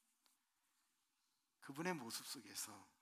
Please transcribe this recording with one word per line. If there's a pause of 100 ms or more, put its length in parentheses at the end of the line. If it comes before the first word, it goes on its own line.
(1600)
그분의
모습
속에서, (160)